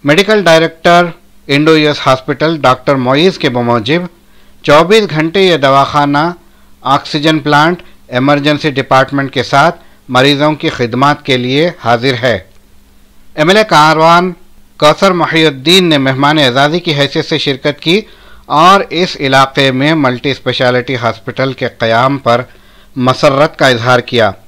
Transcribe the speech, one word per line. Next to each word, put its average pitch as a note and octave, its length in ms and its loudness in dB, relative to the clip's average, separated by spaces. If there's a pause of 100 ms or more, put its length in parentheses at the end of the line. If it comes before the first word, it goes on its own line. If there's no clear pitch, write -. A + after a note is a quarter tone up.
मेडिकल G3 380 2
डायरेक्टर E3+ 720 2 (360)
इंडो D3+ 280 2
यूएस D3+ 300 0
हॉस्पिटल D3 540 -2
डॉक्टर C3 380 0
मोइज C#3 380 0
के D3+ 140 -4
बमूजिब A#2+ 580 -2 (560)
चौबीस E3+ 400 4
घंटे D#3+ 380 -2
यह F3+ 160 2
दवाखाना C#3+ 640 0 (600)
ऑक्सीजन D3 580 -2
प्लांट, D3+ 420 0 (280)
इमरजेंसी C#3+ 640 0
डिपार्टमेंट C3+ 580 -2
के B2+ 120 -4
साथ C#3+ 300 2 (360)
मरीजों C#3+ 460 0
की C#3+ 160 -6
खिदमत B2+ 560 -2
के B2+ 100 0
लिए C3 300 -2 (140)
हाजिर A#2+ 360 -2
है। A#2 180 -2 (1040)
एमएलए F#3 280 2
कारवान E3 680 2 (460)
कौसर D#3+ 340 2
मोहिउद्दीन D#3+ 680 0
ने D#3+ 160 0
मेहमान C3+ 380 0
एजाज़ी C#3+ 420 0
की E3+ 120 -4
हैसियत C#3+ 320 -2
से D#3 140 -4
शिरकत C#3 420 -4
की F#3 220 -2 (480)
और F3+ 320 4 (120)
इस F3 240 -4
इलाके C3+ 540 0
में C#3 240 0
मल्टी C3 380 -2
स्पेशलिटी B2 600 -2
हॉस्पिटल A#2+ 580 -6
के B2 160 -6
क़याम A#2+ 480 0
पर A#2+ 260 -2 (520)
मसरत C3+ 640 0
का C#3+ 100 2
इजहार B2 340 0
किया। A2 320 0 (140)